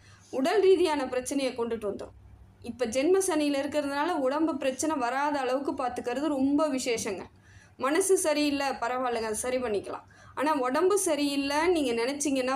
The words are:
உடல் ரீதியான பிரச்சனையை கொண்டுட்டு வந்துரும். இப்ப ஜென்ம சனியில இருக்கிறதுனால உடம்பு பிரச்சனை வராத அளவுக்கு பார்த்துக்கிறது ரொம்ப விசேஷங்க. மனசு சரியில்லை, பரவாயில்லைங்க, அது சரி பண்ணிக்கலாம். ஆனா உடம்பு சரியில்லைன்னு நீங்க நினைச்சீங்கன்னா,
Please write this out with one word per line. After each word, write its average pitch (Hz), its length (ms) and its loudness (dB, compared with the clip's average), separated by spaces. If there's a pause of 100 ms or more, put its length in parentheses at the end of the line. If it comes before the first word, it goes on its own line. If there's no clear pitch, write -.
(320)
உடல் 339 300 2
ரீதியான 339 440 4
பிரச்சனையை 254 460 -2
கொண்டுட்டு 233 360 -4
வந்துரும். - 300 -10 (460)
இப்ப 240 220 -6
ஜென்ம 277 340 4
சனியில 302 380 0
இருக்கிறதுனால 285 600 -2
உடம்பு 294 380 0
பிரச்சனை 277 400 -2
வராத 269 420 0
அளவுக்கு 269 360 -2
பார்த்துக்கிறது 254 540 -4
ரொம்ப 285 400 2
விசேஷங்க. 233 560 -4 (540)
மனசு 330 380 2
சரியில்லை, 294 580 0
பரவாயில்லைங்க, 233 560 -2
அது 214 80 -4
சரி 254 200 -2
பண்ணிக்கலாம். 214 460 -4 (300)
ஆனா 285 240 0
உடம்பு 302 400 2
சரியில்லைன்னு 285 800 2
நீங்க 262 160 0
நினைச்சீங்கன்னா, 262 640 0